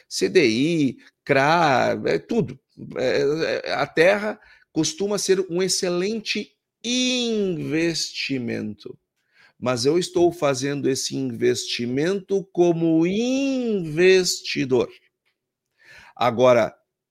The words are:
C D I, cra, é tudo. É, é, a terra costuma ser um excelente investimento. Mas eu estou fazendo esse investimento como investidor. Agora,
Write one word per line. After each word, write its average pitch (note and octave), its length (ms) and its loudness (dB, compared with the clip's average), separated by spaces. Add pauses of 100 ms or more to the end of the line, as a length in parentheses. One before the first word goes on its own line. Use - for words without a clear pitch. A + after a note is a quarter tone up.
C - 200 -2
D F#3 180 4
I, C#3 520 0 (260)
cra, C3+ 800 2
é D3+ 120 0
tudo. D#3 400 -4 (380)
É, C3 680 -2
é, - 100 -4
a C#3 120 -2
terra G3+ 540 0 (320)
costuma G3 460 -2
ser F#3+ 320 2
um E3+ 120 -2
excelente F#3+ 920 -4 (280)
investimento. E3 2250 -4 (600)
Mas B2 260 -2
eu D3+ 140 4
estou F3 340 2
fazendo C#3 560 -2
esse C3+ 280 -2
investimento C3 1400 -2
como E3 540 2
investidor. F#3+ 1800 0 (1300)
Agora, A#2+ 580 4 (360)